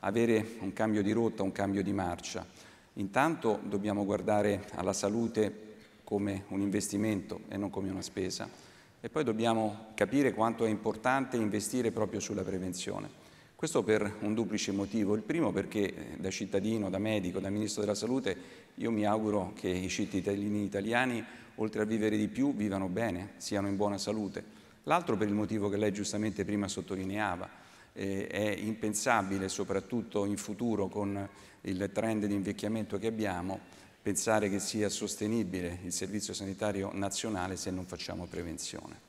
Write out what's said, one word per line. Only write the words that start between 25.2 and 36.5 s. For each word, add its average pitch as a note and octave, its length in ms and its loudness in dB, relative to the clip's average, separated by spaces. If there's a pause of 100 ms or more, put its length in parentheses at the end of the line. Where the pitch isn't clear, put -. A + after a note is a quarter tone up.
il G2+ 60 2
motivo G#2 360 0
che G2+ 80 0
lei G#2+ 140 4
giustamente G#2 540 -2
prima G2+ 220 0
sottolineava. F#2+ 1000 -4 (340)
Eh, G2 280 -2
è G#2 320 0
impensabile, G#2 920 0
soprattutto G2 760 -2
in G2+ 120 0
futuro G2+ 500 0
con G2+ 400 -4 (340)
il F#2+ 300 -2
trend G#2+ 340 0
di G2+ 100 2
invecchiamento G#2 640 -2
che G#2+ 80 -2
abbiamo, F#2+ 520 -2 (400)
pensare G#2 520 2
che G2 80 2
sia G#2 280 0
sostenibile F#2+ 960 -2
il F2 80 -6
Servizio G2 440 -4
Sanitario G2 580 -2